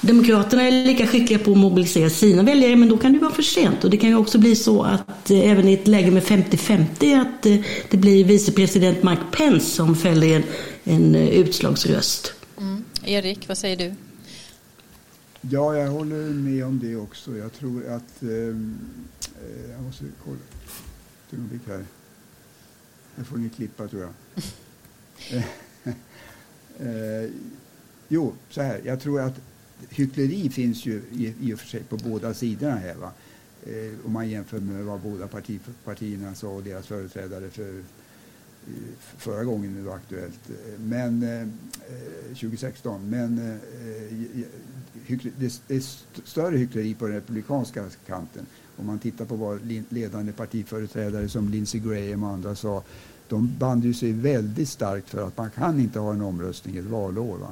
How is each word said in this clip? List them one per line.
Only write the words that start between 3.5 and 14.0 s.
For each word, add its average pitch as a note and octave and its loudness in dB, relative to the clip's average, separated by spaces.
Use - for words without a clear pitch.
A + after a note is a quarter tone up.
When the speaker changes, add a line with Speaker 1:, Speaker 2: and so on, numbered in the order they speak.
Speaker 1:
Och F#3 4
det G#3 4
kan A3+ 4
ju A3+ 6
också G#3+ 4
bli A3 8
så G#3+ 4
att, - -2
eh, G3+ 8
även G3 6
i F#3+ 8
ett F#3+ 4
läge G3 6
med F#3 6
femtio F#3 4
femtio A#3+ 4
att, - 0
eh, G#3 8
det G#3 4
blir G3 8
vicepresident F#3 6
Mike F3 2
Pence C4+ 4
som E3 2
fäller D#3+ 4
en, D3+ 2
en, D#3+ 6
eh, D#3 4
utslagsröst. - 2
Speaker 2:
Mm. G3 -6
Erik, G3+ -4
vad F#3+ -6
säger F#3+ -4
du? F3+ -6